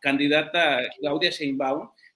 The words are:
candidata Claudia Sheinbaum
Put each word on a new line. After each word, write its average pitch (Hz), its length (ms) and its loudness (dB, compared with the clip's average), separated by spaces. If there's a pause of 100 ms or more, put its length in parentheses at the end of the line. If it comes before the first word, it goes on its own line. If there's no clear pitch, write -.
candidata 147 760 2 (200)
Claudia 156 300 0
Sheinbaum 139 640 -4 (240)